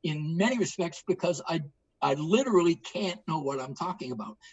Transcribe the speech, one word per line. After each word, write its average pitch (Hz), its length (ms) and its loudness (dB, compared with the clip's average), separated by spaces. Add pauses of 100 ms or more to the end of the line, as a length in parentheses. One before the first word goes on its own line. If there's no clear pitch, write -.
in 151 340 -2
many 240 220 2
respects 170 480 -2
because 180 400 0
I, 160 160 -2 (400)
I 139 100 4
literally 170 600 4
can't 185 520 -4
know 156 120 0
what 139 200 -2
I'm 131 140 -8
talking 165 380 -6
about. 123 260 -10 (160)